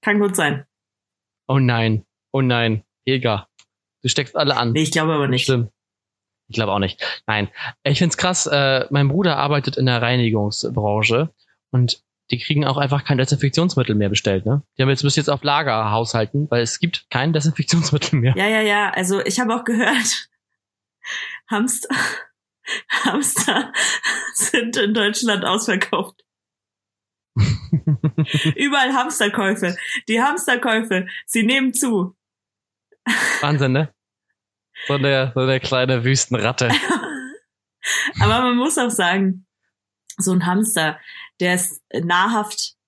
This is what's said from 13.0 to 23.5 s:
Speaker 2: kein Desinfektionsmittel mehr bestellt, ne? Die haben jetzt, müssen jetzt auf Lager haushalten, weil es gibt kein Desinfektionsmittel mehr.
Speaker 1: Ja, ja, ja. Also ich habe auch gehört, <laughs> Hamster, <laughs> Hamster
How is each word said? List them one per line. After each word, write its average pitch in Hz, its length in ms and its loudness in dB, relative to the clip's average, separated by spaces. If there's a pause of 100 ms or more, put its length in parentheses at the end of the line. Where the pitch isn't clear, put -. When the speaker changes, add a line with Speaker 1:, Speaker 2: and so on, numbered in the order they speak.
Speaker 2:
kein 143 140 0
Desinfektionsmittel 139 760 0
mehr 104 140 2
bestellt, 101 360 0
ne? 139 180 0 (140)
Die - 40 0
haben 131 80 4
jetzt, 135 140 0
müssen 143 160 2
jetzt 147 100 -2
auf 143 140 -2
Lager 139 480 0
haushalten, 117 580 0
weil 120 140 2
es - 160 -6
gibt - 300 -4
kein 143 240 0
Desinfektionsmittel 156 840 0
mehr. 123 200 2
Speaker 1:
Ja, 196 100 2
ja, 220 140 2
ja. 208 300 2
Also 185 340 -2
ich - 160 -2
habe 226 140 0
auch 233 100 -6
gehört, 233 640 0 (500)
<laughs> - 720 -12
Hamster, 226 380 -2 (580)
<laughs> - 420 -10 (140)
Hamster - 680 0 (640)